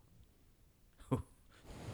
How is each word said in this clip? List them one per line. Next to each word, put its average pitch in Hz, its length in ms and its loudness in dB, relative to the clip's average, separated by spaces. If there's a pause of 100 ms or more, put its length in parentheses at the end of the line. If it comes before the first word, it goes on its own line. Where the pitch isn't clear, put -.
(1120)
<laughs> - 80 12 (760)